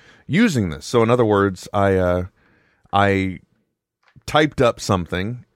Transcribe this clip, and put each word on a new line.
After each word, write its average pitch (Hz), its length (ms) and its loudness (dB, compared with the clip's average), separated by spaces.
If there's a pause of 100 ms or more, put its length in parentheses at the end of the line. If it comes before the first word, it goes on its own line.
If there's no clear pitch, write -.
(280)
using 143 420 0
this. 71 160 -12
So 120 160 0
in 113 80 2
other 123 160 4
words, 101 480 0
I, 98 220 2
uh, 90 300 0 (680)
I 98 460 0 (880)
typed 151 340 0
up - 180 2
something 95 680 -4 (100)